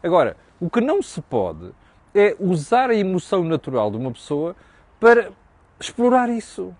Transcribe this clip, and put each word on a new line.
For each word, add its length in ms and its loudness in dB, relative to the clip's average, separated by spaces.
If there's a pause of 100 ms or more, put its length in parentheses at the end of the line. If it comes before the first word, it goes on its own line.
Agora, 340 2 (240)
o 80 -4
que 100 0
não 220 0
se 180 -10
pode 520 -4 (420)
é 260 4
usar 520 0
a 40 2
emoção 480 -2
natural 460 -2
de 80 -6
uma 140 -6
pessoa 440 -6 (440)
para 320 6 (480)
explorar 500 0
isso 500 -8